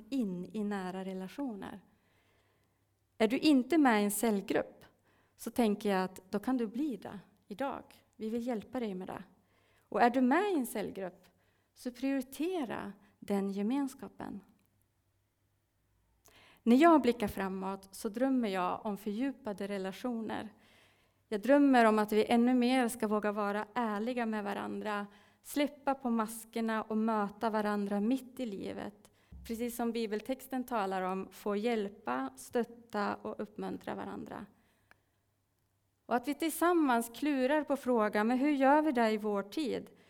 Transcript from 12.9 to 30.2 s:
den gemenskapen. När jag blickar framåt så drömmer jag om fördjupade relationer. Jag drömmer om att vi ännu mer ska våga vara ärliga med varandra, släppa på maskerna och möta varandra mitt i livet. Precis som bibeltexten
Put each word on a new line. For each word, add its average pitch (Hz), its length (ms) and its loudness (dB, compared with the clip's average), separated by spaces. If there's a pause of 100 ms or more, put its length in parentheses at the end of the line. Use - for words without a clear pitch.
den 196 320 -2
gemenskapen. 214 920 -4 (2250)
När 233 140 6
jag 311 260 10
blickar 233 260 2
framåt 190 640 -6
så - 180 -6
drömmer 240 400 0
jag 180 380 -2
om 202 100 -4
fördjupade 208 720 -6
relationer. 208 840 -6 (760)
Jag 214 120 -2
drömmer 262 440 8
om 214 140 6
att 214 140 2
vi 214 120 6
ännu 240 300 4
mer 247 340 4
ska 226 200 -4
våga 208 240 0
vara 208 420 -2
ärliga 233 520 -2
med 214 180 -4
varandra, 202 640 -6 (360)
släppa 285 520 -2
på 262 160 -4
maskerna 226 720 -2
och 220 140 -4
möta 220 540 0
varandra 208 500 0
mitt 254 400 -2
i 254 60 -6
livet. 196 640 -10 (360)
Precis 233 300 -6
som 233 160 -2
bibeltexten 233 720 -4